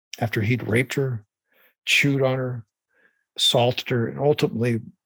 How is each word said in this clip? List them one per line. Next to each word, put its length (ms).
after 220
he'd 260
raped 260
her, 320
chewed 360
on 160
her, 280
assaulted 540
her, 180
and 120
ultimately 600